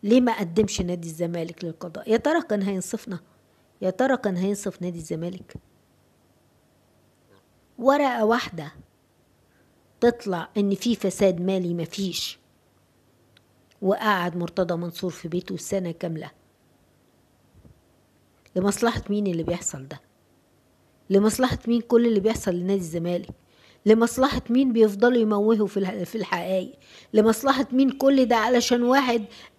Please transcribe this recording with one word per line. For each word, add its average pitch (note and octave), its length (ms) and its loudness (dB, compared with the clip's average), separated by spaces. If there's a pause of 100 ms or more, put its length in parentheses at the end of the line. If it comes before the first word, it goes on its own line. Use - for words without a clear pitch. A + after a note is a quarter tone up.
ليه A3+ 180 6
ما A#3 180 0
قدمش G3 420 -2
نادي F3 260 -4
الزمالك E3 560 -6
للقضاء؟ E3+ 480 -8
يا A3+ 60 4
ترى D#4 240 0
كان G#3 200 -2
هينصفنا؟ G3 580 -6 (640)
يا F#3+ 80 0
ترى B3+ 280 0
كان G3 200 -2
هينصف G3 440 -4
نادي F3 160 -8
الزمالك؟ E3+ 560 -10 (2250)
ورقة B3+ 480 2
واحدة F#3 460 -2 (1300)
تطلع G#3 580 0
إن G3+ 180 2
في A3+ 200 0
فساد F3+ 460 0
مالي F#3 320 -2
مفيش. E3+ 680 -6 (1400)
وقعد F#3+ 560 0
مرتضى F3 380 -2
منصور E3+ 360 -6
في - 160 -14
بيته F3 300 -6
سنة F#3 340 -4
كاملة. E3 400 -8 (2250)
لمصلحة G3+ 540 0
مين G3+ 180 0
اللي E3 160 -2
بيحصل D#3 440 -6
ده؟ C#3 140 -16 (1080)
لمصلحة A3 480 2 (100)
مين A#3 140 0
كل A#3 260 4
اللي A3 120 4
بيحصل G3+ 360 -2
لنادي F#3 260 -2
الزمالك؟ E3+ 480 -4 (560)
لمصلحة A#3 640 4
مين B3+ 240 2
بيفضلوا A3+ 480 4
يموهوا G#3+ 460 2
في G3+ 100 -4
الح-، F#3+ 260 -4
في - 120 -10
الحقائق؟ F#3 600 -4 (380)
لمصلحة A3+ 580 4
مين C4 200 4
كل C4+ 340 4
ده A#3 100 2
علشان A#3+ 480 2
واحد B3 420 2 (320)